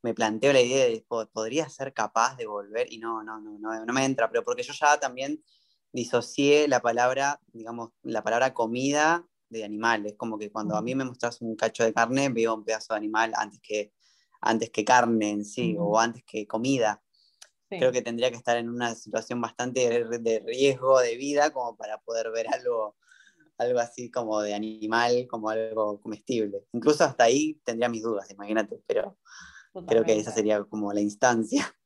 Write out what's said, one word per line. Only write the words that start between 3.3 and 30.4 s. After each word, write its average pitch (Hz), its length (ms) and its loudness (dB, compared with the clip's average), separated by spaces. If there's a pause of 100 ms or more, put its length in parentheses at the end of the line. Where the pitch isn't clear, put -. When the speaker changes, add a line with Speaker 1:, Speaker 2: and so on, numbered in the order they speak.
Speaker 1:
no, 107 180 -16
no, 110 280 -8
no 120 80 -4
me 135 120 2
entra, 120 240 0
pero 117 140 0
porque 123 200 -4
yo 147 100 -10
ya 147 260 4
también 139 420 -6 (520)
disocié 139 760 2
la 127 140 2
palabra, 127 580 0 (140)
digamos, 117 380 -12 (120)
la 110 200 -4
palabra 120 300 2
comida 143 720 2 (240)
de 113 140 -8
animal. 107 420 0
Es 104 120 -8
como 110 200 -6
que 104 140 -10
cuando 107 240 -4
a 107 60 0
mí 120 120 -4
Speaker 2:
Ujú. - 20 -2
Speaker 1:
me 135 100 -2
mostrás 120 360 -6
un 113 140 -6
cacho 113 280 0
de 110 100 2
carne, 131 360 2
veo 113 260 0
un 107 100 -14
pedazo 110 280 -4
de 107 60 -2
animal 107 380 0
antes 104 240 -6
que, 107 320 -6 (480)
antes 113 300 0
que - 140 -2
carne 117 460 4
en 104 140 -4
sí, 117 300 -4
Speaker 2:
Ujú. - 40 -6
Speaker 1:
o 104 200 2
antes 117 260 0
que 107 220 -8
comida. 113 560 -2 (680)
Speaker 2:
Sí. 196 80 -10
Speaker 1:
Creo 127 140 4
que 123 100 -2
tendría 117 300 -2
que 120 60 -12
estar 120 200 0
en 117 120 -4
una 120 260 -4
situación 120 460 -6
bastante 123 480 -2
de, 117 300 -2
de 113 200 0
riesgo 131 600 4
de 120 180 0
vida 143 360 2
como 120 240 -6
para 107 220 -10
poder 113 320 -6
ver 113 220 -4
algo, 117 440 -4 (600)
algo 123 200 0
así 120 320 -6
como 107 300 -2
de 104 140 -2
animal, 110 760 0
como 110 200 -4
algo 110 520 -2
comestible. 107 720 -4
Incluso 147 320 4
hasta 131 200 4
ahí 151 400 2
tendría 120 240 0
mis 113 140 -6
dudas, 107 280 -4
imagínate, 104 560 -4
pero - 320 -2 (680)
creo 113 180 4
que 107 140 4
esa 110 120 -6
Speaker 2:
Totalmente. - 20 -10
Speaker 1:
sería 107 320 2